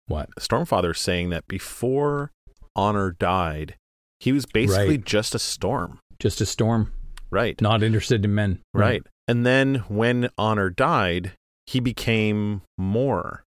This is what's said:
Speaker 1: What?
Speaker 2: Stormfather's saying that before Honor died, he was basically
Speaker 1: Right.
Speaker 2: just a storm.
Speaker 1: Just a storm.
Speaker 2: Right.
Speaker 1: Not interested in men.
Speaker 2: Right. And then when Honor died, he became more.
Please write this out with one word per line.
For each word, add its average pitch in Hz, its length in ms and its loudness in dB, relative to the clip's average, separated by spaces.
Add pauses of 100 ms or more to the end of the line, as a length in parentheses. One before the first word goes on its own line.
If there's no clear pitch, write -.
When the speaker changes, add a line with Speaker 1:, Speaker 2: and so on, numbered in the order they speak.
Speaker 1:
What? 73 220 -6 (100)
Speaker 2:
Stormfather's 104 600 -2
saying 87 300 -2
that 82 180 -6
before 143 840 -4 (440)
Honor 101 360 0
died, 87 640 -2 (440)
he 123 140 0
was 139 120 0
basically 107 520 2
Speaker 1:
Right. 104 80 -8
Speaker 2:
just - 300 0
a 113 40 -2
storm. - 600 -4 (200)
Speaker 1:
Just - 220 -2
a 107 40 2
storm. 113 460 0 (400)
Speaker 2:
Right. 101 300 0
Speaker 1:
Not 107 220 4
interested 110 420 2
in 104 100 2
men. 101 240 0 (140)
Speaker 2:
Right. 110 300 2 (240)
And 120 180 2
then 135 300 4 (120)
when 120 500 2
Honor 104 320 2
died, 95 640 0 (360)
he 131 120 -2
became 107 840 0 (160)
more. 104 720 -2